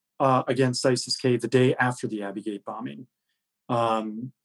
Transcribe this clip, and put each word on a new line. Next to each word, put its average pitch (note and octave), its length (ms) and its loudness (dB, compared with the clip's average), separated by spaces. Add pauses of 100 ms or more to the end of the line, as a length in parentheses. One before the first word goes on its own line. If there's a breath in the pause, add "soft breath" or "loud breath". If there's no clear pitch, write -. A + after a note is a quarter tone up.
(200)
uh, C3 260 4
against B2+ 400 0
isis B2 300 0
K B2 200 2
the A#2 120 -4
day B2+ 260 4
after B2 320 -2
the G#2 160 -6
Abbey G2 200 -8
Gate G#2 220 -8
bombing, B2+ 420 -10 (640)
um, A2+ 640 -2 (120)